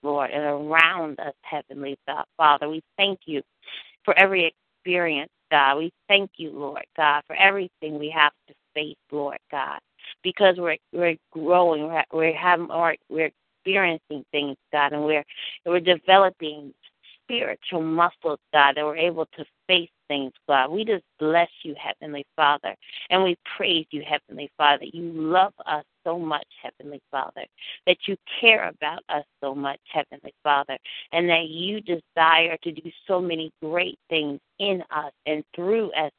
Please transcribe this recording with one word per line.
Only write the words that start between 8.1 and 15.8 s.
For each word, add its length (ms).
have 160
to 60
face, 220
Lord 280
God, 280
because 340
we're, 200
we're 240
growing, 520
we're, 280
we're 260
having, 300
we're, 280
we're 220
experiencing 680
things, 240
God, 220
and 100
we're, 220
we're 140
developing 920